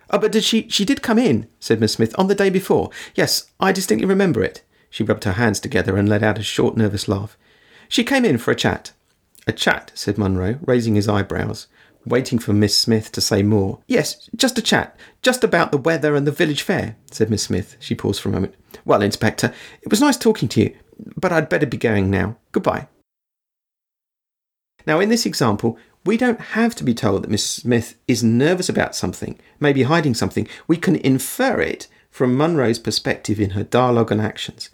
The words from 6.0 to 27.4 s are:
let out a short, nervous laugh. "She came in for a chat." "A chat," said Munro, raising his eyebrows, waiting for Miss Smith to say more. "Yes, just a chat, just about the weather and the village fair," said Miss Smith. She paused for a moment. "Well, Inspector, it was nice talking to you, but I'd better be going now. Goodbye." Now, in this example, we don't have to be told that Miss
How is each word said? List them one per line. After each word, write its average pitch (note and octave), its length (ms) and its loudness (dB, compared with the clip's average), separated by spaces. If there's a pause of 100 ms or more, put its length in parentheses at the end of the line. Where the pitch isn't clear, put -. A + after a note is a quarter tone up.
let G#2 140 2
out G#2+ 160 0
a G#2+ 60 -6
short, - 320 0
nervous G#2 320 0
laugh. G2+ 280 -4 (520)
"She A#3+ 160 0
came C4+ 200 2
in D3 140 2
for - 140 -2
a - 20 2
chat." - 380 -2 (520)
"A - 60 -2
chat," - 420 -2
said - 240 -4
Munro, G2 480 0
raising A#2 300 2
his G#2 140 2
eyebrows, G2+ 580 -2 (400)
waiting B2 320 0
for A2 140 -2
Miss G#2 240 4
Smith A2 340 0
to - 100 -8
say G2+ 220 2
more. G2+ 460 0
"Yes, - 480 -2
just A#3+ 200 2
a A3+ 60 -2
chat, - 340 0 (240)
just B3 220 2
about E3+ 300 2
the D3 60 0
weather D3+ 360 0
and C#3+ 140 0
the - 20 2
village D3+ 320 -2
fair," A2+ 320 -4 (160)
said G#2 180 -2
Miss G#2 140 0
Smith. G2 380 -6
She - 160 -6
paused G2+ 240 -4
for - 80 -6
a G2 40 -2
moment. F#2+ 220 -4 (300)
"Well, A2 180 2
Inspector, - 500 0 (300)
it - 80 -14
was G#3+ 100 2
nice C#4+ 160 4
talking G#3+ 340 0
to - 100 2
you, - 140 2 (460)
but F3+ 120 0
I'd D#3 160 0
better D3+ 180 0
be A#2 100 -8
going G2+ 320 0
now. G2 280 -2 (160)
Goodbye." - 340 -2 (2000)
Now, D#3 140 2
in G3+ 80 2
this A3+ 180 0
example, A#2 500 0 (280)
we G#3 120 2
don't A#3+ 240 0
have A#3 360 -2
to - 80 -8
be B2 100 2
told G2 300 0
that - 60 -8
Miss G#2 140 0